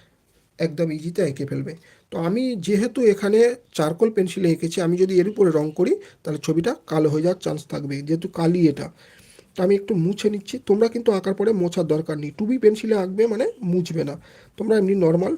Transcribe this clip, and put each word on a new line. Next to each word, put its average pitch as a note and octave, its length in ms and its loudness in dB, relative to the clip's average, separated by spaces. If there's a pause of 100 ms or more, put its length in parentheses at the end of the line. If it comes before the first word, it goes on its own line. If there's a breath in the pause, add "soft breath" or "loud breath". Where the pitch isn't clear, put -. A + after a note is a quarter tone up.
(580 soft breath)
একদম E3 380 -2
ইজিতে E3+ 240 -6 (100)
এঁকে C#3 200 -6
ফেলবে। C#3 220 -6 (400 soft breath)
তো G3 40 -8 (120)
আমি A3+ 140 0 (240)
যেহেতু A3 340 0 (120)
এখানে G#3 260 2 (380)
চারকোল E3 400 0
পেন্সিলে F#3 380 0
এঁকেছি, E3 320 -6
আমি F3 160 2
যদি F#3+ 180 0
এর F#3 120 2
উপরে G3 260 4
রং D3+ 80 0 (120)
করি G#3+ 140 2 (300 loud breath)
তাহলে D3+ 240 -6
ছবিটা E3 260 0 (200)
কালো D#3 200 2
হয়ে D#3 140 0
যাওয়ার F3+ 180 0
চান্স D#3 160 -4 (120)
থাকবে, C#3+ 220 -6 (140)
যেহেতু E3 200 -2 (100)
কালি E3+ 220 2 (120)
এটা। - 140 -6 (680 loud breath)
তো - 100 -14
আমি G3 160 4
একটু G3 120 -4 (120)
মুছে G3+ 300 0
নিচ্ছি। G#3 220 -10 (120)
তোমরা G#3+ 260 4
কিন্তু A#3 140 0 (100)
আঁকার F#3+ 200 -2
পরে G3+ 120 2 (100)
মোছার F3 340 0
দরকার D#3 280 -4
নেই, D3 160 -8
টু G#3 120 -2
বি B3+ 120 0
পেন্সিলে G#3+ 400 2
আঁকবে F#3+ 200 -2 (100)
মানে A#3+ 140 -2 (260)
মুছবে E3+ 380 -2
না, - 40 -10 (440 loud breath)
তোমরা A3 220 0
এমনি G3 140 2 (100)
নর্মাল F3 340 2